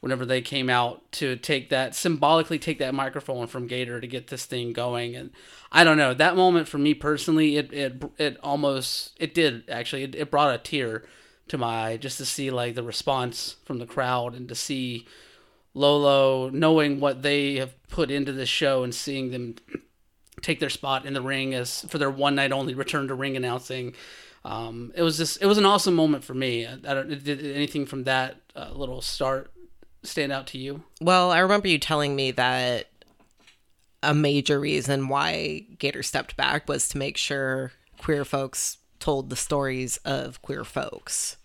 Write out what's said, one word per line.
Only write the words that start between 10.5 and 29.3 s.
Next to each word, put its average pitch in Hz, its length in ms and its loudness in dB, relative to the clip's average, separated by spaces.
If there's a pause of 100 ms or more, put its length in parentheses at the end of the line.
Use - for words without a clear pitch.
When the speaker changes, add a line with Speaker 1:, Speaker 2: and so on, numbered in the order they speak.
Speaker 1:
a - 20 -6
tear 117 460 -4 (460)
to 156 80 -6
my 113 300 -2
eye 113 100 -4
just 127 200 -8
to 131 80 -8
see, 135 240 -4
like, 120 260 -2
the 120 80 -6
response 123 840 -4
from 131 140 -6
the 120 60 -10
crowd 123 500 -2
and 123 120 -12
to 120 80 -10
see 123 500 -6 (680)
Lolo 139 760 6
knowing 147 520 4
what 135 200 2
they 143 340 2
have 131 180 -4 (160)
put 151 200 0
into 143 220 0
this 131 180 -4
show 135 340 2
and 123 120 -4
seeing 135 360 -4
them 123 240 -8 (840)
take - 200 -2
their 143 80 0
spot 135 360 -2
in 139 80 -6
the 135 80 -2
ring 135 320 -2
as, 123 360 -4
for 165 80 -6
their 143 120 2
one 139 260 2
night 139 180 2
only 135 200 -2
return 139 360 -4
to 135 60 -4
ring 135 200 -4
announcing. 127 580 -4 (520)
Um, 117 500 -10
it 170 60 0
was 160 160 2
just, 156 240 -4
it 196 60 4
was 208 100 8
an 208 80 6
awesome 196 300 6
moment 151 280 4
for 135 100 -12
me. 123 320 -2
I, 120 80 -12
I 135 200 -6
don't, 135 160 -4
did 143 360 -6
anything 143 400 -4
from 131 200 -8
that, 131 320 0 (180)
uh, - 180 -12
little 127 280 -8
start 135 500 -2 (520)